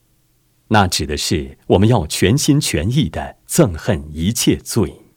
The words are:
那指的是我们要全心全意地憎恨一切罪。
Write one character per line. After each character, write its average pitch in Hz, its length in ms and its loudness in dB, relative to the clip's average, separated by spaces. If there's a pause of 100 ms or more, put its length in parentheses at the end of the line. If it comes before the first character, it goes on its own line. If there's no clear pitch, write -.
(680)
那 104 180 4
指 82 180 -4
的 73 100 -6
是 71 420 -4 (100)
我 98 100 4
们 104 100 6
要 107 200 2
全 104 300 2
心 147 220 2
全 87 300 -2
意 127 180 0
地 - 300 -10 (100)
憎 123 300 2
恨 78 340 -4
一 82 220 -2
切 - 240 0
罪。 - 440 -4 (160)